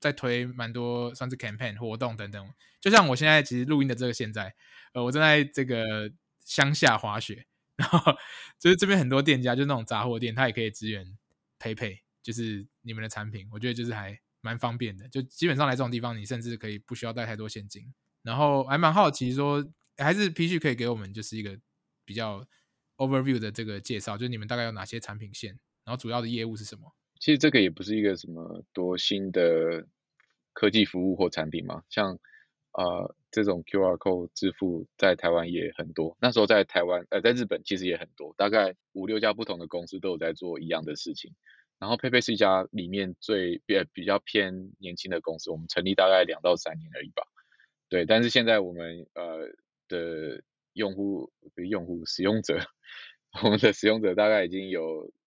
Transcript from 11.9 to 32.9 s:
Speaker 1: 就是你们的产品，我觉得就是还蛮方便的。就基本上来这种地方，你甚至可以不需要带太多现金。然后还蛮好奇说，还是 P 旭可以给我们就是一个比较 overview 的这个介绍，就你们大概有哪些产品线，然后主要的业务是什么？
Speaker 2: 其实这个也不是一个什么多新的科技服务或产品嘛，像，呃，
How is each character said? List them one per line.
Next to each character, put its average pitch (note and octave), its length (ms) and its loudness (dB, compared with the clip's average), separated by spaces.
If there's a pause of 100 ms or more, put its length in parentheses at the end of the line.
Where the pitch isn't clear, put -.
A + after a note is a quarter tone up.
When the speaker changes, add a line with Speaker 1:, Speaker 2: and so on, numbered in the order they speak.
Speaker 1:
就 A#2 120 -10
是 A2 340 -6 (140)
你 A2+ 120 -14
们 A2 80 -10
的 A2 80 -8
产 G#2+ 220 -8
品， G#2 220 -12
我 G#2+ 80 -12
觉 B2 80 -2
得 A#2+ 60 -2
就 A#2+ 100 -4
是 A#2 100 -6
还 G2+ 240 -10 (220)
蛮 A#2 180 -8
方 A#2+ 180 -4
便 A2 200 -6
的。 G#2 120 -18
就 C3+ 140 -6
基 D3 240 -4
本 C#3+ 100 2
上 C#3+ 120 2
来 B2+ 80 0
这 C3+ 80 -2
种 A#2+ 40 -2
地 A#2+ 120 -4
方， A#2 180 -6
你 G#2 60 -10
甚 A#2 180 -6
至 A#2 140 -8
可 G#2+ 120 -12
以 G#2 120 -8
不 A#2 160 -12
需 A#2+ 100 -8
要 A2+ 60 -6
带 A#2 120 -6
太 A2 120 -8
多 G#2+ 120 -10
现 G2+ 200 -12
金。 A#2+ 260 -18 (280)
然 A#2 140 -4
后 C#3+ 280 4
还 C3+ 120 0
蛮 D#3+ 160 4
好 F#3 160 6
奇 B2+ 240 -2
说， C#3+ 320 0 (340)
还 D3 140 2
是 G3+ 160 2
P E3 200 0
旭 F3 100 0
可 D3+ 100 0
以 B2 60 2
给 A#2 140 -2
我 A#2+ 80 -2
们 G2 160 -10
就 G#2+ 100 -10
是 A2 140 -10
一 G#2+ 80 -8
个 G2+ 120 -12 (480)
比 - 80 -16
较 G#2+ 320 -6 (520)
overview C3+ 420 2
的 G#2+ 140 -4
这 A2+ 120 -8
个 G2+ 160 -6
介 G#2+ 200 -6
绍， G#2 160 -6
就 B2 100 -6
你 B2 100 -6
们 G#2+ 120 -10
大 A#2+ 80 -2
概 A#2+ 80 -2
有 A2+ 80 -4
哪 F#2+ 120 -10
些 A2+ 140 -10
产 G#2+ 200 -12
品 G2+ 160 -14
线， G#2 240 -12 (260)
然 A#2 100 -8
后 B2+ 60 -10
主 A#2 80 -8
要 A#2+ 120 -2
的 A2+ 80 -4
业 A2+ 160 -4
务 A2 120 -6
是 G#2+ 80 -10
什 G#2 120 -14
么？ - 160 -20 (280)
Speaker 2:
其 D#3 100 2
实 D3 80 6
这 D3+ 120 6
个 C3 100 6
也 F#2 100 6
不 D#2 140 -12
是 G#2+ 120 -2
一 G#2+ 60 2
个 G2 140 4
什 - 120 -14
么 E2+ 440 -12
多 F2+ 260 -2
新 G2 320 -2
的 E2+ 560 2 (640)
科 - 180 2
技 G#2+ 140 4
服 F2+ 160 -2
务 F#2 140 0
或 F2 160 2
产 D#2+ 200 -4
品 E2 140 -6
嘛， E2 240 -10
像， G2 300 -2 (540)
呃， F2+ 420 -2 (160)